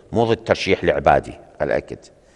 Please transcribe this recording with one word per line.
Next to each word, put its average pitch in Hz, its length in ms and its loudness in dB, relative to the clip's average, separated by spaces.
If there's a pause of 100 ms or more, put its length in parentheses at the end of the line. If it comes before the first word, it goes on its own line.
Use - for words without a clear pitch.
(120)
مو 117 120 0
ضد 113 120 0
ترشيح - 480 -2
لعبادي، 71 480 2 (280)
خل 71 100 -4
أكد، - 280 -4 (380)